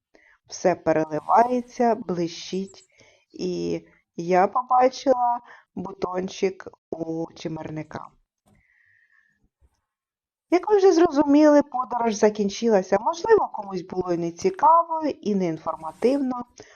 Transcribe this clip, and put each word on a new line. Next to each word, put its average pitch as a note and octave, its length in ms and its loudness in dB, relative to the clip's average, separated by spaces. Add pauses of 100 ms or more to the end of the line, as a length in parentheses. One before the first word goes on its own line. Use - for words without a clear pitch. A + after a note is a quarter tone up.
(460)
Все - 280 -2
переливається, G#3 1200 0
блищить F3+ 880 -8 (480)
і... E3+ 480 -6 (360)
я F3+ 320 2
побачила B3 920 0 (340)
бутончик F#3 960 -6 (220)
у D#3+ 440 -8
чимерника. D#3 720 -12 (2500)
Як F#4 200 2
ви G#4+ 60 6
вже F#4+ 160 6
зрозуміли, D4 720 6
подорож A#3 520 -4
закінчилася. G#3 840 0
Можливо, E4+ 480 0
комусь G3 340 -10
було F3+ 300 -6
і E3+ 60 -2
не E3+ 140 -6
цікаво, D#4+ 760 2
і G#3+ 280 -4
не F#3 120 0
інформативно, G3 960 -4 (320)